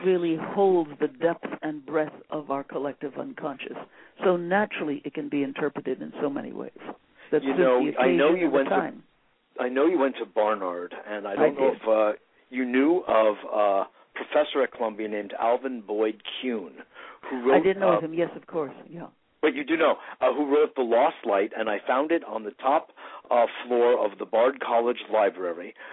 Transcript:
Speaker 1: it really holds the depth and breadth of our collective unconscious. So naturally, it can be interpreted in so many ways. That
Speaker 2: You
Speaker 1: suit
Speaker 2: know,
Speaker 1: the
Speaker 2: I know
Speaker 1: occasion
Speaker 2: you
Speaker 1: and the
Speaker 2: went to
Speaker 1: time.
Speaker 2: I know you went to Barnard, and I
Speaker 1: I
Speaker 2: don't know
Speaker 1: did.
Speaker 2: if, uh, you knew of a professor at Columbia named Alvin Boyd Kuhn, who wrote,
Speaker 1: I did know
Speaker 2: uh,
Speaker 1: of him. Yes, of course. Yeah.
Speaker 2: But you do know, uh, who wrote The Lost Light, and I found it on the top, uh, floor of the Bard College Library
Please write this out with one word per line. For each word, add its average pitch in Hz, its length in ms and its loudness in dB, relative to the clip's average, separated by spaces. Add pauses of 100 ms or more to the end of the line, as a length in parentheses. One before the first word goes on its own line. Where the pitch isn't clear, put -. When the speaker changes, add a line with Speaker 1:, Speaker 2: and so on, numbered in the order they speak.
Speaker 1:
it - 40 -10
really 175 300 2
holds 175 540 2 (100)
the 147 60 2
depth 165 400 -2 (160)
and 151 240 -8
breadth 151 260 -2 (180)
of 151 200 -8
our 139 140 -4
collective 139 560 -8
unconscious. 139 560 -10 (480)
So 185 120 4
naturally, 175 680 -2
it 147 100 -10
can 147 140 -8
be 143 160 0
interpreted 143 580 -6
in 156 180 -12
so 147 80 -2
many 139 240 -8
ways. - 200 -10 (580)
That 147 140 2
Speaker 2:
You 135 80 0
Speaker 1:
suit 135 80 0
Speaker 2:
know, 127 200 6 (120)
Speaker 1:
the - 60 -6
Speaker 2:
I 131 120 4
know 139 200 4
Speaker 1:
occasion 180 100 2
Speaker 2:
you 175 60 2
Speaker 1:
and 135 60 0
the 135 40 2
Speaker 2:
went 139 120 2
to - 60 0
Speaker 1:
time. - 280 -4 (580)
Speaker 2:
I 127 80 -2
know 135 180 2
you 180 140 4
went 135 160 2
to 113 100 -6
Barnard, 98 640 -2 (160)
and 104 200 -8
I 101 40 -6
Speaker 1:
I 101 40 -4
Speaker 2:
don't 151 180 4
know 135 160 2
Speaker 1:
did. 107 100 -8
Speaker 2:
if, 107 80 -2
uh, 110 240 4 (380)
you 127 140 -4
knew 135 420 2
of 110 300 4 (180)
a 101 300 2 (320)
professor 147 480 0
at - 80 -4
Columbia 107 340 -6
named 104 320 -6
Alvin 123 480 0
Boyd 107 340 0 (220)
Kuhn, 107 300 -6 (580)
who 123 180 -2
wrote, 135 120 6
Speaker 1:
I - 0 -
did 190 180 2
know 190 120 2
Speaker 2:
uh, 175 80 4
Speaker 1:
of - 40 -2
him. 160 120 -8
Yes, 165 200 -2
of 156 140 -16
course. 143 260 -6 (160)
Yeah. 165 160 -14 (340)
Speaker 2:
But 151 140 2
you 143 80 -6
do 151 140 -2
know, 156 200 4 (260)
uh, 127 100 4
who 147 200 0
wrote 151 220 4
The 131 80 -2
Lost 120 420 4
Light, 104 320 0
and 110 120 -2
I 104 80 -2 (100)
found 139 240 0
it 165 140 0
on 113 200 -8
the 104 80 -8
top, 147 360 0 (420)
uh, 120 140 4 (220)
floor 120 380 4
of 98 140 -6
the 107 60 -8
Bard 120 340 2
College 120 380 0 (160)
Library 87 600 0 (180)